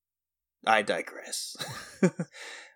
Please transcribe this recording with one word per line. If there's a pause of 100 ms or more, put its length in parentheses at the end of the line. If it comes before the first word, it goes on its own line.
(680)
I
digress. (460)
<laughs> (640)